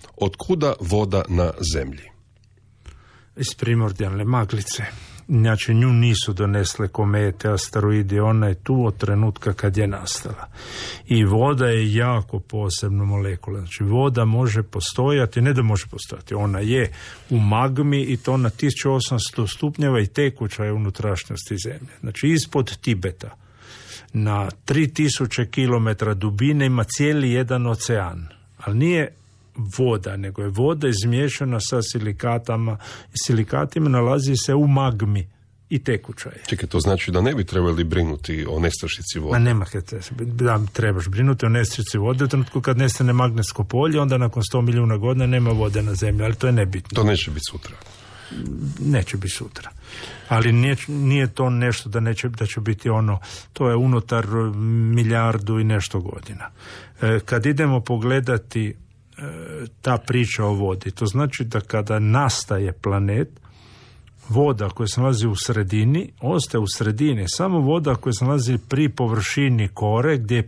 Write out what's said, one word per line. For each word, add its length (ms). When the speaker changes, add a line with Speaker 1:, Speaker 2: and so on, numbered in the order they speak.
Speaker 1:
od 200
kuda 440
voda 480
na 220
Zemlji? 300
Speaker 2:
Iz 180
primordijalne 680
maglice. 600
Znači, 460
nju 140
nisu 440
donesle 560
komete, 640
asteroidi, 680
ona 280
je 60
tu 320
od 100
trenutka 560
kad 240
je 100
nastala. 640
I 180
voda 420
je 280
jako 460
posebna 640
molekula. 540
Znači, 260
voda 400
može 380
postojati, 760
ne 120
da 100
može 240
postojati, 480
ona 260
je 320
u 80
magmi 640
i 140
to 200
na 140
tisuću 420
osamsto 540
stupnjeva 540
i 60
tekuća 580
je 80
unutrašnjosti 840
Zemlje. 420
Znači, 280
ispod 480
Tibeta, 600
na 380
tri 300
tisuće 520
kilometra 680
dubine 520
ima 180
cijeli 480
jedan 340
ocean. 640
Ali 200
nije 300
voda, 380
nego 260
je 60
voda 400
izmiješana 720
sa 220
silikatama, 960
silikatima, 640
nalazi 480
se 180
u 120
magmi 640
i 100
tekuća 500
je. 180
Speaker 1:
Čekaj, 220
to 120
znači 300
da 100
ne 140
bi 100
trebali 400
brinuti 640
o 120
nestašici 580
vode? 140
Speaker 2:
Ma 60
nema 260
kad 200
te-, 160
da, 460
trebaš 360
brinuti 380
o 20
nestašici 500
vode 260
u 40
trenutku 320
kad 180
nestane 340
magnetsko 520
polje, 360
onda 180
nakon 240
sto 180
milijuna 360
godina 300
nema 240
vode 320
na 120
Zemlji, 300
ali 100
to 120
je 60
nebitno. 420
Speaker 1:
To 100
neće 260
biti 200
sutra? 260
Speaker 2:
Neće 360
biti 180
sutra. 360
Ali 240
nije, 240
nije 380
to 240
nešto 380
da 120
neće, 280
da 180
će 140
biti 280
ono, 300
to 180
je 60
unutar 500
milijardu 640
i 60
nešto 360
godina. 500
E, 180
kad 260
idemo 340
pogledati, 880
e, 540
ta 160
priča 460
o 80
vodi, 380
to 160
znači 380
da 160
kada 380
nastaje 720
planet, 560
voda 400
koja 180
se 140
nalazi 260
u 100
sredini, 720
ostaje 420
u 60
sredini. 600
Samo 320
voda 340
koja 180
se 120
nalazi 340
pri 300
površini 800
kore, 500
gdje 300